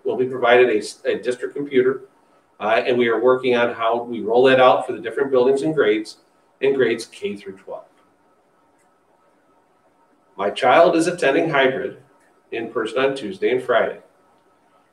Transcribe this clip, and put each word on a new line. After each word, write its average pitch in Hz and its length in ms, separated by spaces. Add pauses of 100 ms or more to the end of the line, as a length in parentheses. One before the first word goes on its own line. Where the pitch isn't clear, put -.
will 117 140
be 127 100
provided 123 420
a, 107 400
a 101 120
district 120 340
computer. 135 460 (580)
Uh, 113 260
and 123 120
we 120 100
are 110 140
working 127 340
on 120 180
how 123 300
we 117 180
roll 117 220
that 131 160
out 127 260
for 123 80
the 110 60
different 120 320
buildings 131 300
and 156 120
grades 107 440 (420)
in 139 140
grades 117 320
K 101 300
through 98 220
twelve. - 280 (2500)
My 101 140
child 165 460
is 160 120
attending 160 420
hybrid 135 520 (500)
in 113 180
person 110 300
on 135 160
Tuesday 104 360
and 127 120
Friday. 98 360 (920)